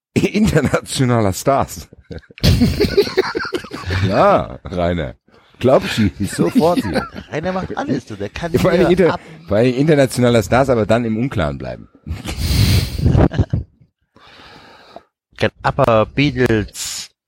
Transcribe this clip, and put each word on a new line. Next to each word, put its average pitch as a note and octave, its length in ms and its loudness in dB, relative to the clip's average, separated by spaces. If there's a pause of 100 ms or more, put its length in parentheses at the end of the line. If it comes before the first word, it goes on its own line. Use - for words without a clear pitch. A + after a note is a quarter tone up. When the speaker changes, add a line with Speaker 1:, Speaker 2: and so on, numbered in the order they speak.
Speaker 1:
<laughs> - 100 -8
internationaler C#3 1200 0
Stars. - 560 -2 (220)
<laughs> - 580 0 (1400)
Ja, B2 560 2
Rainer. E2+ 500 -4 (440)
Glaub C#3 260 4
ich - 140 -6 (200)
nicht, G2 160 -6
sofort E3+ 480 0
hier. - 240 -4 (120)
Speaker 2:
<laughs> - 120 -18
Rainer D#3+ 220 -6
macht F#3 240 -8
alles, C4 300 -6
du, - 80 -14
der G2+ 160 -8
kann E3 240 -8
Speaker 1:
Vor - 160 2
allem F3 180 4
Speaker 2:
hier - 20 6
Speaker 1:
inter-, F3 240 4
Speaker 2:
ab- - 60 -8 (280)
Speaker 1:
vor G2+ 100 0
allem B2 160 4
internationaler B2 680 4
Stars, B2+ 280 2
aber A2+ 160 2
dann A2+ 180 0
im A2 140 -2
Unklaren E2 400 -2
bleiben. A#1+ 300 -12 (180)
<laughs> - 1600 0 (1700)
Speaker 2:
Kann G#2+ 120 -2 (120)
ABBA, A#2 420 2
Beatles, B2 1040 -2 (180)